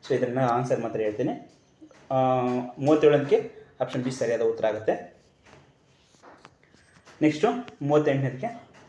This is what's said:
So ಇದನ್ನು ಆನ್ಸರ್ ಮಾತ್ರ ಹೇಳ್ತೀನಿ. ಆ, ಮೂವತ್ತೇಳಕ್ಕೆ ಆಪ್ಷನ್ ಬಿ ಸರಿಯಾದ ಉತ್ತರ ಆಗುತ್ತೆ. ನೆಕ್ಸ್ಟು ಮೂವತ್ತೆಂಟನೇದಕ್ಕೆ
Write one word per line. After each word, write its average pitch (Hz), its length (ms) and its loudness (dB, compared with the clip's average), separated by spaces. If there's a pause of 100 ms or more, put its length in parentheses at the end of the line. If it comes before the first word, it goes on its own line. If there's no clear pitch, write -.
So 139 60 0
ಇದನ್ನು 123 340 0
ಆನ್ಸರ್ 123 320 0
ಮಾತ್ರ 113 200 -6
ಹೇಳ್ತೀನಿ. 117 500 -4 (600)
ಆ, 131 340 2 (340)
ಮೂವತ್ತೇಳಕ್ಕೆ 147 720 4 (300)
ಆಪ್ಷನ್ 131 220 -4
ಬಿ 127 80 -2
ಸರಿಯಾದ 117 300 -2
ಉತ್ತರ 113 260 0
ಆಗುತ್ತೆ. - 500 -4 (2000)
ನೆಕ್ಸ್ಟು 151 260 2 (340)
ಮೂವತ್ತೆಂಟನೇದಕ್ಕೆ 143 800 0 (260)